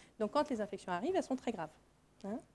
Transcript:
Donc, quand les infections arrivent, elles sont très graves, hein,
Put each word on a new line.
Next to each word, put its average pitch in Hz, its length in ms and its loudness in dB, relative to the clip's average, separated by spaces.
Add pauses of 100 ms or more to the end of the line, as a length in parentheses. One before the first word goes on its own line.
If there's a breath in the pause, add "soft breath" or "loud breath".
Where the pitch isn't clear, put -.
(200 soft breath)
Donc, 214 120 2
quand - 180 4
les 220 120 0
infections 196 300 -4
arrivent, 233 240 2
elles 330 80 4
sont 262 120 -2
très - 160 -2
graves, 165 180 -4 (540)
hein, 208 160 -2 (160)